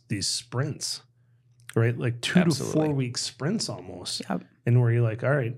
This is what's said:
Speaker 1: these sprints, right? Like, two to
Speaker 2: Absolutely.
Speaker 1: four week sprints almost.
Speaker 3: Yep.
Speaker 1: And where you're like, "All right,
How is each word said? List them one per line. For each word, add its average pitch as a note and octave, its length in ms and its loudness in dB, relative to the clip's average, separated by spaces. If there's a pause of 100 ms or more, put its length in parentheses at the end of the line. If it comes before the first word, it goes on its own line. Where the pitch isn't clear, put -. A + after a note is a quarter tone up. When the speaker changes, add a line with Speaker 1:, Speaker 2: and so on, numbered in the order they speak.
Speaker 1:
these G2 180 -4
sprints, - 760 -4 (720)
right? A#2+ 220 4
Like, A#2+ 240 -2
two - 140 -2
to F3+ 120 6
Speaker 2:
Absolutely. D#3 400 2
Speaker 1:
four D3 80 0
week B2 220 -2
sprints - 520 -4
almost. F#2 600 -10
Speaker 3:
Yep. - 140 -4 (220)
Speaker 1:
And A#2+ 140 6
where A#2 120 6
you're A#2+ 120 4
like, A2 200 -2
"All B2+ 120 2
right, A#2+ 220 -2